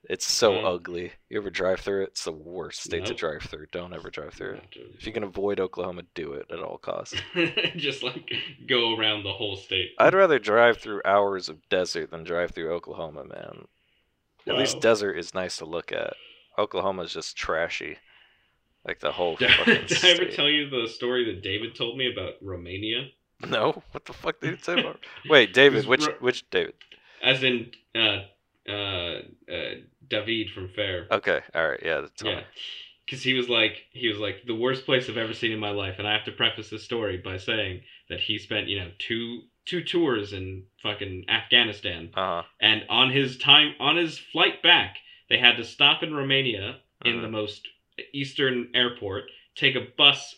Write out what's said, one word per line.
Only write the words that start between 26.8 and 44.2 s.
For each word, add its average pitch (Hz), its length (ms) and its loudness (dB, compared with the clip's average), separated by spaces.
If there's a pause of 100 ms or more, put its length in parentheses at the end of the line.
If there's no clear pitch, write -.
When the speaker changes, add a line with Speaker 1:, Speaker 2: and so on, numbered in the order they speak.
Speaker 2:
As 131 220 4
in, 123 280 0 (240)
uh, 104 280 2 (460)
uh, 95 520 -4 (280)
uh, 80 240 -6 (340)
David 107 440 -2
from 92 180 -10
Fair. 92 420 -4
Speaker 1:
Okay, 98 300 2 (140)
all 80 140 2
right, 65 140 -4
yeah, 76 220 -2 (100)
tell 107 140 -6
Speaker 2:
Yeah. 95 80 -2
Speaker 1:
me. 101 60 -10 (680)
Speaker 2:
'Cause 131 140 -10
he 131 100 2
was 120 160 0
like, 110 420 2
he 120 160 -4
was 104 100 -2
like, 101 280 -6
"The 117 100 -4
worst 127 300 -2
place 127 240 2
I've 110 80 -6
ever 113 160 -4
seen 110 180 -2
in 107 80 -4
my 104 120 -4
life." 95 280 -4
And 101 80 -4
I 104 60 0
have 107 120 -2
to 104 60 -8
preface 113 380 -4
this 107 140 -10
story 104 340 -2
by 92 200 -8
saying 95 440 -4 (280)
that 90 120 -6
he 104 160 -2
spent, 107 300 -4
you 98 120 -2
know, 90 200 -10
two, 117 420 -6 (240)
two 175 180 -4
tours 123 480 0
in 95 320 -8 (180)
fucking 98 480 -6
Afghanistan. 107 840 0
Speaker 1:
Uh-huh. 92 300 -2 (180)
Speaker 2:
And 107 280 4
on 127 220 4
his 135 260 0
time, 147 420 6
on 147 180 2
his 165 200 -2
flight - 460 0